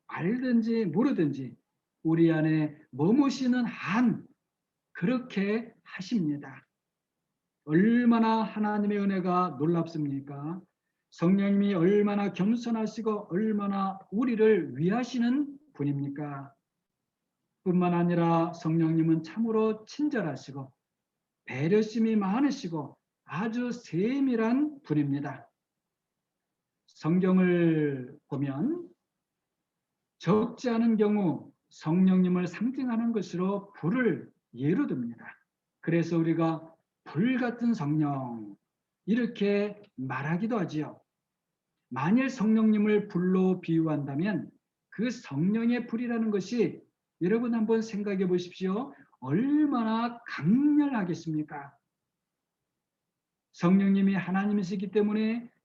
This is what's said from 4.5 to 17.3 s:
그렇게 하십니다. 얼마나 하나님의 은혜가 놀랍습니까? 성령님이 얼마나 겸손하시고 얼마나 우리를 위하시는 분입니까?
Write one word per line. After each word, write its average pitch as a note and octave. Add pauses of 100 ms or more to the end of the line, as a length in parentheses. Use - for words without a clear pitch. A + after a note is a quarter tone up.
그렇게 A3 (100)
하십니다. D3 (1000)
얼마나 A3
하나님의 G#3
은혜가 F3+
놀랍습니까? D3+ (500)
성령님이 G3+
얼마나 G3+
겸손하시고 A3
얼마나 G3 (120)
우리를 G#3+
위하시는 A#3+ (280)
분입니까? C#3+ (1120)